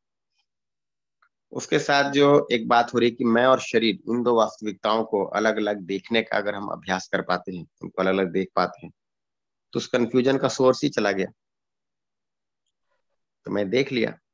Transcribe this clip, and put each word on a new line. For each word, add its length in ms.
उसके 260
साथ 320
जो 420
एक 160
बात 260
हो 40
रही 120
है 60
कि 80
मैं 220
और 140
शरीर, 340
इन 280
दो 120
वास्तविकताओं 680
को 200
अलग-अलग 560
देखने 420
का 140
अगर 180
हम 140
अभ्यास 400
कर 140
पाते 340
हैं, 100
उनको 200
अलग-अलग 300
देख 240
पाते 300
हैं, 60
तो 60
उस 80
confusion 520
का 100
source 360
ही 40
चला 240
गया। 140
तो 80
मैं 180
देख 220
लिया 180